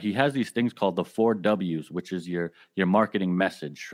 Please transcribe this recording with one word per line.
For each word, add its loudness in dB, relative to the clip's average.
he -2
has 2
these -2
things 0
called 0
the 0
four 2
W's, 0
which -6
is -6
your, -2
your 2
marketing 2
message -4